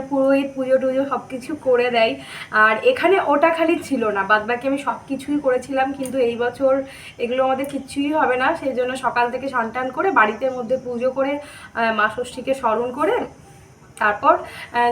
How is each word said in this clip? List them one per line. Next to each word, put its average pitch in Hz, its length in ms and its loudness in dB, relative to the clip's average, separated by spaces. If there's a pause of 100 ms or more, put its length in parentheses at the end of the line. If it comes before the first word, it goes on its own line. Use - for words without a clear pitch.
পুরোহিত 277 460 2
পুজো 262 220 2
টুজো 262 280 0
সব 269 240 -4
কিছু 254 260 -10
করে 247 360 2
দেয়, 233 220 2 (380)
আর 214 320 6
এখানে 311 320 4 (120)
ওটা 294 220 4
খালি 330 340 2
ছিল 240 260 -2
না, 196 140 0
বাদবাকি 214 440 0
আমি 277 200 0
সব 220 100 -2 (100)
কিছুই 277 320 -4
করেছিলাম। 262 540 0
কিন্তু 262 240 -4
এই 233 180 2
বছর 240 380 0 (440)
এগুলো 247 260 -2
আমাদের 262 220 0
কিচ্ছুই 285 480 -4
হবে 254 240 2
না, 262 100 0 (100)
সেই 269 160 -4
জন্য 247 240 -2
সকাল 240 340 0
থেকে 254 160 -6
স্নান 240 240 -2
টান 254 200 -4
করে 359 200 -2
বাড়িতে 220 380 2
মধ্যে 254 280 -2
পুজো 247 340 -4
করে, 269 280 0
আহ, - 580 -4
মা 214 80 4 (100)
ষষ্ঠীকে 247 380 -4
স্মরণ 240 380 0
করে, 320 240 0 (840)
তারপর, 220 400 4
আহ, 240 540 -2